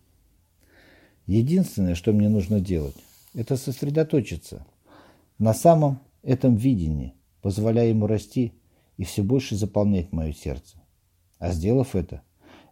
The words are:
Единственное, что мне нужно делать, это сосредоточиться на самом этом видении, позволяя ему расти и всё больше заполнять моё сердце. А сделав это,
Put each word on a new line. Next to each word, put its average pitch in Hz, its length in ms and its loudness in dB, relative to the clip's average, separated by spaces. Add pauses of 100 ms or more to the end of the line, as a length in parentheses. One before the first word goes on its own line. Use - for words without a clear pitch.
(1300)
Единственное, 113 680 0
что 107 160 -2
мне 104 180 4
нужно 104 300 0
делать, 85 360 -4 (380)
это 120 220 -4
сосредоточиться 143 1080 -4 (720)
на 110 160 2
самом 151 460 4 (220)
этом 131 340 2
видении, 82 580 0 (280)
позволяя 110 480 2
ему 107 180 2
расти 110 460 -2 (440)
и 95 60 -8
всё 101 200 -2
больше 123 320 0
заполнять 101 560 0
моё 78 220 -4
сердце. - 440 -10 (640)
А 87 120 -4
сделав 104 440 0
это, 85 280 -6 (480)